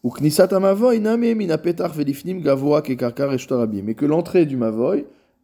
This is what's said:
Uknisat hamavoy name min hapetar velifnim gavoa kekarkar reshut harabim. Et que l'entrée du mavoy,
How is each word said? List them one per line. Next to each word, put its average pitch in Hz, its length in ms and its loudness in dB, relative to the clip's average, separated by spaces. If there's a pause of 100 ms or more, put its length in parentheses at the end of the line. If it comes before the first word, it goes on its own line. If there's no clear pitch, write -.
Uknisat 151 480 2
hamavoy 202 480 2
name 233 340 0
min 208 140 -2
hapetar 165 420 -2
velifnim 156 520 -4
gavoa 147 400 2
kekarkar 131 480 -4
reshut 131 220 -4
harabim. 107 360 -2
Et 113 60 -4
que 139 100 -2
l'entrée 160 400 2
du 135 140 -4
mavoy, 120 480 -2 (380)